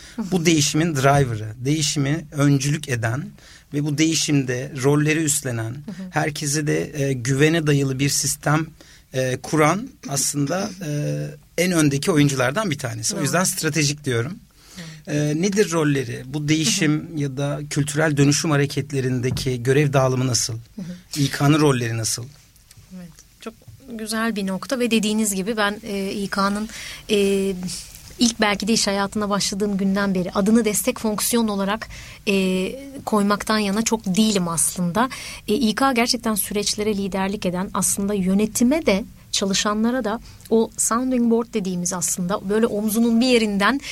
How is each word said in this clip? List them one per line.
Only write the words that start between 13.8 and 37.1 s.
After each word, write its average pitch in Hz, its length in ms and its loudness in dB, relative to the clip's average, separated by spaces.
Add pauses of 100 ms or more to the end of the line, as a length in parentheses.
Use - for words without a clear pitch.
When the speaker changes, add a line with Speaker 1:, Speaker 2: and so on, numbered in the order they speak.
Speaker 2:
diyorum. 123 280 -2 (760)
Speaker 1:
Evet. 151 300 0
Speaker 2:
E, 165 60 0
nedir 202 300 2
rolleri? 135 540 0
Bu 147 220 -4
değişim 156 440 2 (180)
Speaker 1:
Hı 165 60 -10
hı. 151 40 -2
Speaker 2:
ya 135 160 -4
da 143 240 -4 (100)
kültürel 147 460 0
dönüşüm 143 340 4
hareketlerindeki 131 1120 -2
görev 143 300 4
dağılımı 131 340 2
nasıl? 120 260 0
Speaker 1:
Hı 117 300 -12
hı. 170 380 -8
Speaker 2:
İK'nın 143 400 4
rolleri 120 380 2
nasıl? 113 260 -4 (720)
Speaker 1:
Evet, 180 120 -16 (320)
çok 226 140 -14 (360)
güzel 226 460 -4
bir 202 100 -2
nokta 190 320 -4
ve 240 120 0
dediğiniz 214 440 2
gibi 190 220 -2
ben, 208 260 0
e, 196 300 -6
İK'nın, 202 560 -2 (420)
e, 208 60 4 (1000)
ilk 233 220 0
belki 208 280 2
de 226 40 2
iş 214 140 2
hayatına 202 440 -2
başladığım 202 460 0
günden 196 380 0
beri 180 180 -2
adını 220 320 4
destek 214 340 0
fonksiyon 220 500 0
olarak, 202 400 -2 (400)
e, 190 440 2 (320)
koymaktan 208 540 2
yana 208 240 0
çok 226 180 -2 (160)
değilim 196 320 2
aslında. 175 600 0 (400)
E, 214 60 2
İK 214 280 2 (120)
gerçekten 233 400 0
süreçlere 208 640 -2
liderlik 196 500 -2